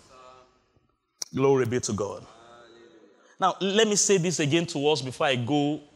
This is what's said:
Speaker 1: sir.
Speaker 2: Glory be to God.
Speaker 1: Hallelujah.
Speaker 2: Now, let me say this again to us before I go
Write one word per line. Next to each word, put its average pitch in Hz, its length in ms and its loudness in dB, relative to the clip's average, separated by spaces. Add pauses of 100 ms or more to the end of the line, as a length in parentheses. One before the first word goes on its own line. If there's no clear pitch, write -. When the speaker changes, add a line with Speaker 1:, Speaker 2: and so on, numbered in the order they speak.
Speaker 1:
sir. - 1300 -20
Speaker 2:
Glory 135 300 4
be 120 140 -2
to 117 120 -6
God. 101 340 -6
Speaker 1:
Hallelujah. - 640 -20 (480)
Speaker 2:
Now, 185 220 0
let 196 260 2
me 208 100 0
say 196 200 2
this 170 240 -2
again 165 260 0
to 147 220 -2
us 151 140 2
before 131 240 -4
I 135 100 2
go 143 440 0 (160)